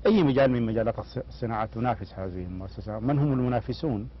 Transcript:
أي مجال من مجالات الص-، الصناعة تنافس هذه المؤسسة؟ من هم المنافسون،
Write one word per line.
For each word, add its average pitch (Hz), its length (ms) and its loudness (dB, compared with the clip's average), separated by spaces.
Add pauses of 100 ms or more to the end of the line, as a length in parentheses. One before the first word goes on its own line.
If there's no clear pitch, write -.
أي 202 160 6
مجال 135 280 6
من 123 120 2
مجالات 110 380 0
الص-، - 280 -8
الصناعة 110 380 -4
تنافس 113 480 -4
هذه 92 300 -8
المؤسسة؟ 95 540 -8
من 135 200 0
هم 143 140 2
المنافسون، 127 760 -2 (120)